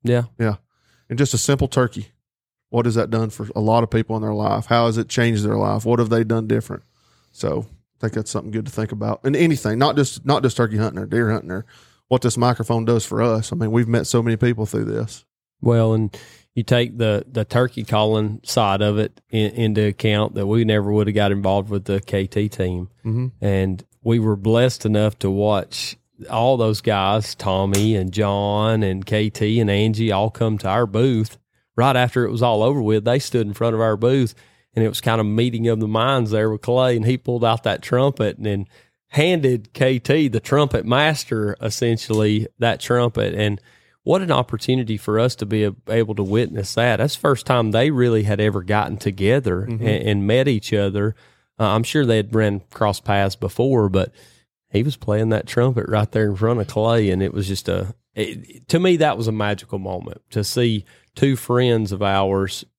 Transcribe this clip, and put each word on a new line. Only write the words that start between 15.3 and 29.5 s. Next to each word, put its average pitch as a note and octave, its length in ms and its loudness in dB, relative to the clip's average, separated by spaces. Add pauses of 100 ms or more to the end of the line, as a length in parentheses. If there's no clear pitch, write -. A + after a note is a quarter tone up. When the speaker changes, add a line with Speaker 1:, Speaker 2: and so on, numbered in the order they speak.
Speaker 1:
Well, A2+ 320 4
and A2 260 -2 (360)
you A#2 100 -2
take A#2+ 340 0
the, G#2+ 320 0
the G#2+ 140 -2
turkey B2 400 -2
calling G#2+ 580 0
side G2+ 400 0
of G#2 160 2
it - 220 -4 (100)
in, G#2+ 220 0
into G#2+ 340 0
account G#2+ 480 0
that G2+ 120 -2
we A2+ 180 2
never G#2 280 2
would G#2 140 2
have G#2 80 -2
got G2+ 180 2
involved G2+ 380 0
with G2 140 -4
the G2 160 0
K G2 260 -4
T G#2 220 -2
team. F2+ 420 -4 (140)
Speaker 2:
Mm-hmm. A#2+ 240 -4 (120)
Speaker 1:
And F#2+ 420 0 (200)
we A#2 160 2
were G#2+ 180 2
blessed A2+ 480 2
enough G#2+ 360 2
to G2 100 0
watch G2+ 680 -2 (320)
all A#2+ 280 2
those A2 240 0
guys, G#2 560 0
Tommy G2 600 0
and F#2 160 -2
John G#2 680 0
and F#2+ 240 -4
K G#2+ 240 0
T A2 300 0